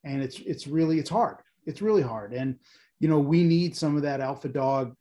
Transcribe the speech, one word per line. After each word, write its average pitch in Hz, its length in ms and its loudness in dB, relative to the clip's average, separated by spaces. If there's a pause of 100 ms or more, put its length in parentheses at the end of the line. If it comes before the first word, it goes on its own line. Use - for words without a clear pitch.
And 139 180 -4
it's, 131 160 -8
it's - 280 -8
really, 160 320 2
it's - 120 -4
hard. 214 280 0 (280)
It's 160 160 -8
really 208 200 4
hard. 110 300 -6
And, 131 260 -4 (420)
you 160 80 2
know, 156 100 6
we 160 260 4
need 170 320 2
some 147 200 0
of 143 60 0
that 139 180 -2
alpha 135 280 -6
dog. 135 520 -2